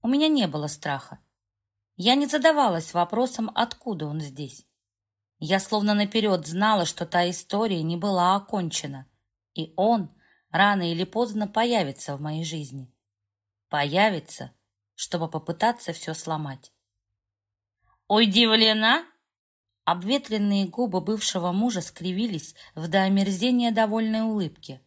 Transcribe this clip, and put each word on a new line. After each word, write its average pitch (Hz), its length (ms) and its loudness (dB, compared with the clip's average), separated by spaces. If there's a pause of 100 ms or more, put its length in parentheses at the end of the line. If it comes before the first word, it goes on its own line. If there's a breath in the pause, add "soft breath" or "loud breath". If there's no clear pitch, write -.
У 226 60 -4
меня 285 200 2
не 269 200 4
было 151 180 -4
страха. - 540 -6 (760)
Я 220 200 4
не 285 100 0
задавалась 269 720 2
вопросом, 220 580 0
откуда 202 540 -4
он 151 120 -6
здесь. 143 460 -12 (720)
Я 175 220 0
словно 208 340 2
наперёд 202 540 2
знала, 190 380 2
что - 200 -4
та 175 240 2
история 196 540 -2
не 165 140 -2
была 185 380 2
окончена, 160 720 -4 (460)
и 160 240 -8
он — 202 320 2 (440 soft breath)
рано 185 380 4
или 170 120 -2
поздно 214 440 -2
появится 208 680 0
в 139 60 -10
моей 156 240 -4
жизни. 139 480 -10 (760)
Появится, 151 840 0 (400)
чтобы 165 340 -6
попытаться 170 680 -2
всё 160 200 -6
сломать. 151 580 -8 (1400)
«Удивлена?» 220 1000 4 (800)
Обветренные 202 840 0
губы 190 340 -2
бывшего 180 500 -2
мужа 202 300 0
скривились 185 720 -6 (200 loud breath)
в 160 120 -8
до 190 140 4
омерзения 196 680 2
довольной 220 500 0
улыбке. 185 640 -4